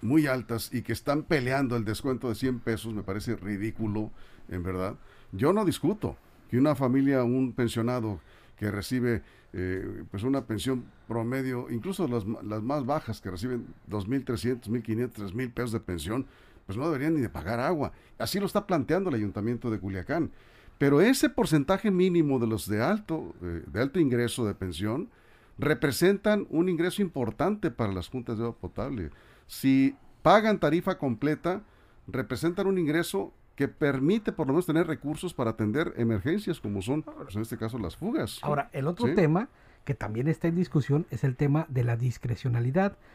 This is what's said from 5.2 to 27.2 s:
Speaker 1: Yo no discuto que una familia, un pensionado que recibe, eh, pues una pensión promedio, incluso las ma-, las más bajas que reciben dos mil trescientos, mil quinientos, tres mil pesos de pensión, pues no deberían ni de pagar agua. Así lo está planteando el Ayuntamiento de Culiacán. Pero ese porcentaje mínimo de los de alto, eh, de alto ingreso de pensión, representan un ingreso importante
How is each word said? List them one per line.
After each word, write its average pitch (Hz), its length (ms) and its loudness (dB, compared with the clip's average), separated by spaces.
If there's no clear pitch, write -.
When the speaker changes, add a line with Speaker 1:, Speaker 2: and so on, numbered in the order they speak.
Speaker 1:
Yo 127 220 2
no 208 120 2
discuto 151 500 -2
que 117 80 2
una 147 160 4
familia, 135 480 2
un 127 280 0
pensionado 113 680 -2
que 104 120 -2
recibe, 117 540 0
eh, 95 580 -6
pues 95 100 -6
una 131 240 0
pensión 123 400 -2
promedio, 123 640 -4
incluso 165 360 -2
las 117 200 -2
ma-, - 160 -6
las 107 180 -4
más 135 240 -2
bajas 127 340 -4
que 95 120 -8
reciben 117 340 -6
dos 98 200 -4
mil 131 160 0
trescientos, 117 460 -2
mil 117 140 -2
quinientos, 117 340 -2
tres 101 160 -8
mil 123 160 -4
pesos 120 220 -4
de 110 80 -2
pensión, 90 480 -4
pues 98 100 -6
no 135 80 -2
deberían 160 300 0
ni 147 60 2
de 107 80 0
pagar 90 300 -4
agua. 143 320 0
Así 185 200 -2
lo 202 60 2
está 202 220 -2
planteando 175 420 2
el 135 60 0
Ayuntamiento 110 560 -2
de 104 80 -2
Culiacán. 98 500 -4
Pero 139 240 6
ese 226 260 6
porcentaje 185 600 2
mínimo 175 480 4
de 117 80 2
los 110 240 0
de 104 140 2
alto, 165 580 -2
eh, 85 240 -4
de 73 160 -2
alto 143 180 0
ingreso 120 460 2
de 101 80 0
pensión, 104 560 -4
representan 175 920 2
un 175 180 2
ingreso 175 320 0
importante 170 680 0